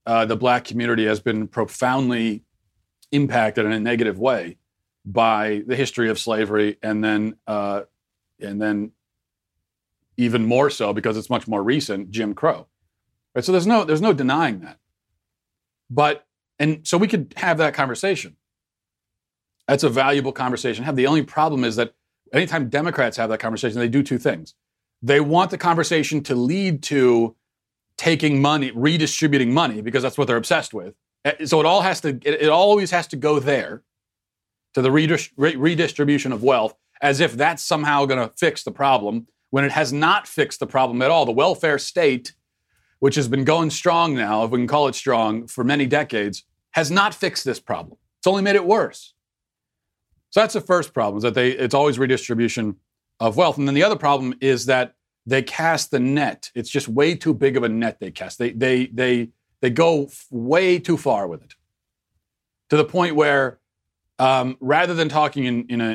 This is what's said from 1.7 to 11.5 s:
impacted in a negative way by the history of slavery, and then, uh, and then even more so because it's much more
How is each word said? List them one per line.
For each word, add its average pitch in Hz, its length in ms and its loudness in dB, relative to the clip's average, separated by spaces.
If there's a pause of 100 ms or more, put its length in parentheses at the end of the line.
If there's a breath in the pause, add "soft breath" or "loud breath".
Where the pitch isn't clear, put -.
impacted 120 540 0
in 110 60 0
a 110 60 -2
negative 113 400 -2
way 104 380 -2 (480)
by 107 640 0
the 123 100 -2
history 123 320 -2
of 110 100 -2
slavery, 107 640 0
and 107 220 -2
then, 107 320 -2 (100)
uh, 101 360 -4 (580)
and 101 220 -8
then 107 300 -2 (1200)
even 117 300 2
more 131 240 4
so 101 240 -2
because 110 240 -2
it's 104 100 -10
much - 180 -2
more 104 160 -2